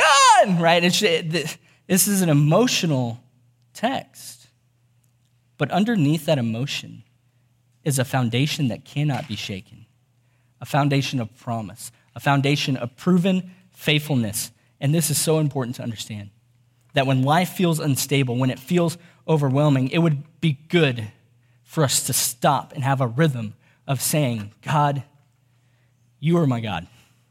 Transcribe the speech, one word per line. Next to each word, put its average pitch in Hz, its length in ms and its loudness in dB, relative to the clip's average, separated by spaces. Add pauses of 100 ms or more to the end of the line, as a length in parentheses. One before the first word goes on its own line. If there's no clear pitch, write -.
(460)
God," 180 160 0
right? 170 220 4
It's, 180 180 2
it, 165 300 0
th-, 160 260 -6 (300)
this 185 200 2
is 196 140 0
an 175 80 2
emotional 147 920 2 (520)
text. - 760 -8 (1120)
But 143 140 -2
underneath 185 540 0
that 156 120 2
emotion 113 680 -6 (800)
is 139 160 0
a 120 60 -2
foundation 131 640 -2
that - 160 -8
cannot 143 420 -4
be 107 80 -8
shaken, - 500 -12 (760)
a 135 40 -12
foundation 139 540 0
of 110 180 -8
promise, 113 540 -10 (240)
a - 40 -16
foundation 139 580 0
of - 180 -10
proven 185 560 0 (200)
faithfulness. 147 800 -2 (280)
And 143 160 0
this 170 140 0
is 143 80 -2
so 156 220 2
important 135 360 -2
to - 80 -12
understand, 107 460 -10 (640)
that 139 140 0
when 131 160 2
life 160 260 2
feels 170 300 0
unstable, 135 560 0
when 131 140 0
it 123 100 -4
feels 170 380 -2 (300)
overwhelming, 143 640 2
it 170 100 0
would 156 240 2 (180)
be 156 160 0 (120)
good 123 420 0 (520)
for - 200 -2
us - 200 0
to 131 100 -4
stop - 600 -2
and 127 100 -6
have 135 160 0
a 131 80 0
rhythm 120 460 -2 (340)
of 135 140 -4
saying, 120 600 -2
"God, 143 420 0 (1160)
you 165 180 2
are 165 100 2
my 123 120 0
God." 92 280 -6 (440)